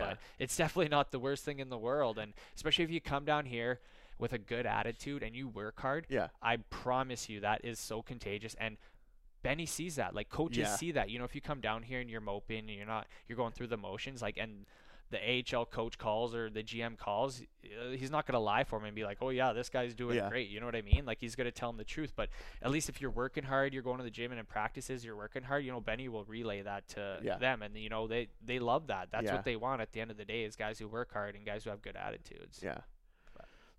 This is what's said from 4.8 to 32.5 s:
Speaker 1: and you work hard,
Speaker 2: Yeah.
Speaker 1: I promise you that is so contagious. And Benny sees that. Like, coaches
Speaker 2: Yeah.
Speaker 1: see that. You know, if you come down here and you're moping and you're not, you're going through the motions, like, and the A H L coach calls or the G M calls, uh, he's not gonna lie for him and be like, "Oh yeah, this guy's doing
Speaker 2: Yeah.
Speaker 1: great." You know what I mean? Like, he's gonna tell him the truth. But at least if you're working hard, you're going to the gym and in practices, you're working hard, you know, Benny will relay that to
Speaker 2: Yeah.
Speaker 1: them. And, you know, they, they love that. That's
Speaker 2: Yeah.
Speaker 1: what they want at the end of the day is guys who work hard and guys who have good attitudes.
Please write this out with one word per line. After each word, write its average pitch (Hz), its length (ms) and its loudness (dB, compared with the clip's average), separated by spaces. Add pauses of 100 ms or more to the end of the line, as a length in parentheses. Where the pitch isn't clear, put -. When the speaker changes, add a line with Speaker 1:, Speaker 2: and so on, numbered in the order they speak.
Speaker 1:
and 110 120 -6
you 131 140 -4
work 107 320 -6
hard, 147 260 2
Speaker 2:
Yeah. 110 220 4 (120)
Speaker 1:
I 117 160 4
promise 127 720 0
you 104 140 -6
that 104 240 4
is 117 140 -4
so 113 220 -4
contagious. 107 540 -4
And 110 220 -4 (640)
Benny 147 220 2
sees 156 320 -2
that. 92 180 2
Like, 104 140 -2
coaches 151 300 2 (100)
Speaker 2:
Yeah. 104 80 4
Speaker 1:
see 165 160 0
that. 107 160 2
You 117 100 -4
know, 123 60 -2
if 120 100 -8
you 139 60 -6
come 147 180 -2
down 110 240 0
here 127 160 -2
and 123 100 -4
you're 113 120 -4
moping 104 380 -2
and 107 100 -8
you're 101 160 -8
not, 110 220 -2 (200)
you're 117 80 -8
going 117 160 2
through 120 160 -6
the 113 100 0
motions, 107 440 -6
like, 107 160 -2
and 104 300 -6 (420)
the 113 120 -2
A 107 80 2 (100)
H - 140 -2
L 120 120 4
coach 117 320 -2
calls 113 360 0
or 113 160 -2
the 110 140 -4
G 117 180 -6
M 117 140 -4
calls, 120 460 0 (360)
uh, 123 120 -6
he's 131 220 -2
not 151 140 2
gonna 127 140 4
lie 107 240 6
for 117 140 0
him 107 80 -2
and 104 100 -6
be 107 80 0
like, 101 180 -2
"Oh 127 60 2
yeah, 127 240 6
this 120 160 0
guy's 123 260 2
doing 120 220 0
Speaker 2:
Yeah. 104 140 4
Speaker 1:
great." 117 180 0
You 104 140 -6
know 120 60 -4
what 117 80 0
I 113 60 0
mean? 131 240 8
Like, 113 140 -2
he's 117 160 -4
gonna 120 160 2
tell 120 180 -2
him 117 60 -4
the 107 80 -8
truth. 151 320 -4
But 107 140 0 (320)
at 123 100 2
least 151 160 2
if 135 140 -6
you're 131 100 0
working 127 320 0
hard, 135 300 4
you're 131 100 -4
going 127 140 0
to 127 80 -6
the 117 60 -4
gym 120 200 -4
and 120 80 -4
in 110 60 -8
practices, 120 580 -2
you're 113 140 -8
working 107 260 -6
hard, 139 220 0
you 127 80 -4
know, 120 80 -4
Benny 113 260 -2
will 110 160 -4
relay 107 380 -2
that 101 280 -6
to 98 320 -4
Speaker 2:
Yeah. 95 180 0
Speaker 1:
them. 123 220 4
And, 104 140 -6
you 107 140 -4
know, 110 180 0
they, 113 220 0 (120)
they 120 180 0
love 127 280 4
that. 95 240 -2
That's 110 140 2
Speaker 2:
Yeah. 95 100 4
Speaker 1:
what 98 80 0
they 117 140 0
want 123 240 0
at 110 100 -4
the 113 80 -4
end 113 120 -4
of 104 60 -10
the 107 60 -10
day 110 220 0
is 107 100 -6
guys 110 240 -2
who 107 80 -6
work 117 240 -4
hard 104 240 -2
and 104 100 -16
guys 104 200 -4
who 110 60 -2
have 101 100 -6
good 95 160 -8
attitudes. - 640 -8